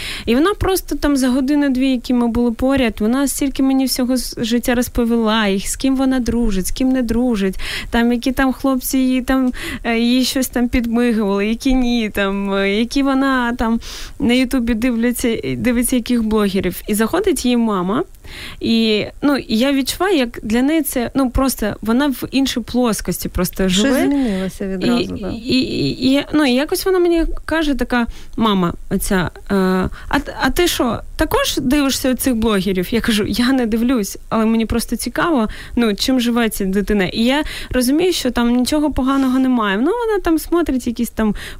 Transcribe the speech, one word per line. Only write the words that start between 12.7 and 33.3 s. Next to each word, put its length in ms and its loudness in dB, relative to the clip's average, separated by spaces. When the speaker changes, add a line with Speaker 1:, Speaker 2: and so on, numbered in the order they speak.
Speaker 1:
які 240 0
вона 500 2
там 260 0
на 140 2
Ютубі 400 2
дивляться, 640 0
дивиться 380 0
яких 280 0
блогерів. 640 0
І 80 -2
заходить 500 0
її 120 2
мама, 460 0
і, 460 2
ну, 160 2
і 200 -2
я 160 2
відчуваю, 440 0
як 260 -2
для 180 0
неї 200 2
це, 340 -4
ну, 140 2
просто 520 -2
вона 260 2
в 240 -4
іншій 280 0
плоскості 720 -2
просто 400 -2
Speaker 2:
Щось 120 2
Speaker 1:
живе. 240 2
Speaker 2:
змінилося 640 -2
відразу, 340 0
Speaker 1:
І, 60 -4
Speaker 2:
да. 220 -8
Speaker 1:
і, 300 -2
і, 540 0
і, 200 2
ну, 120 4
і 80 4
якось 320 0
вона 140 2
мені 260 2
каже, 280 0
така 340 0
мама 360 2
оця, 400 0
е, 40 2
"А, 100 0
а 80 0
ти 180 2
що, 320 -2
також 420 0
дивишся 580 0
цих 200 0
блогерів?" 580 0
Я 80 0
кажу: 260 0
"Я 240 2